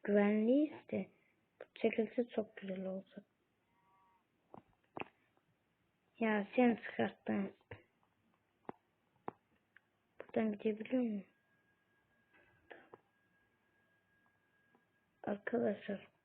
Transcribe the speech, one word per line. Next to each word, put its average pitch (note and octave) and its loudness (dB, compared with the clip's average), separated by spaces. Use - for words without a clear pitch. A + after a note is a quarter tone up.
Güvenliyiz G#3+ 4
de. F#3+ -2
Bu - -14
çekilse A#3 0
çok - -6
güzel F#3+ -8
olacak. F#3+ -10
Ya G#3+ 2
sen A#3+ 6
çıkarttın. G#3 -4
Buradan A3 0
gidebiliyor G#3+ -2
muyum? G#3 -4
Arkadaşlar. G#3 -2